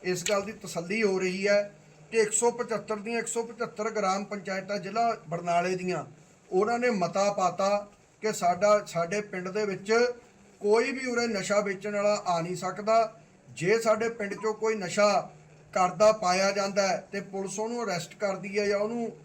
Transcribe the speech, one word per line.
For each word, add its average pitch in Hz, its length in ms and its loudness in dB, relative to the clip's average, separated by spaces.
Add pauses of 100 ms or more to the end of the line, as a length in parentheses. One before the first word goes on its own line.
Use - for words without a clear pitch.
ਇਸ 180 240 -2
ਗੱਲ 202 140 2
ਦੀ 208 100 -10 (100)
ਤਸੱਲੀ 180 400 -4
ਹੋ 190 160 2
ਰਹੀ 185 300 -2
ਹੈ 202 240 2 (380)
ਕਿ 226 100 0
ਇੱਕ 214 120 2
ਸੌ 233 180 2
ਪਝੱਤਰ 226 460 -4
ਦੀਆਂ 226 220 -6
ਇੱਕ 220 100 -6
ਸੌ 233 140 -4
ਪਝੱਤਰ 214 480 -6
ਗ੍ਰਾਮ 196 340 0
ਪੰਚਾਇਤਾਂ 196 540 -6
ਜ਼ਿਲ੍ਹਾ 220 380 0 (120)
ਬਰਨਾਲੇ 175 480 0
ਦੀਆਂ, 175 280 -4 (460)
ਉਹਨਾਂ 214 280 2
ਨੇ 247 140 2
ਮਤਾ 196 400 2
ਪਾਤਾ 196 360 0 (540)
ਕਿ 214 100 0
ਸਾਡਾ, 208 540 4
ਸਾਡੇ 170 360 -2
ਪਿੰਡ 185 260 -8
ਦੇ 208 160 -2
ਵਿੱਚ 190 280 -2 (680)
ਕੋਈ 233 320 4
ਵੀ 262 140 -6
ਉਰੇ 240 220 0
ਨਸ਼ਾ 202 320 0
ਵੇਚਣ 202 340 -4
ਵਾਲਾ 208 320 2
ਆ 175 140 2
ਨਹੀਂ 175 160 -4
ਸਕਦਾ। 208 680 0 (260)
ਜੇ 180 300 0
ਸਾਡੇ 226 320 2
ਪਿੰਡ 202 240 -6
'ਚੋਂ 214 200 -2
ਕੋਈ 220 200 0
ਨਸ਼ਾ 196 560 2 (440)
ਕਰਦਾ 185 380 6
ਪਾਇਆ 190 400 2
ਜਾਂਦਾ 196 360 0
ਹੈ 175 80 2 (160)
ਤੇ 196 80 -4
ਪੁਲਿਸ 196 380 -8
ਉਹਨੂੰ 233 260 -4
ਅਰੈਸਟ 175 300 -6
ਕਰਦੀ 196 440 -4
ਹੈ 208 80 0
ਜਾਂ 202 120 0
ਉਹਨੂੰ 226 320 -2 (140)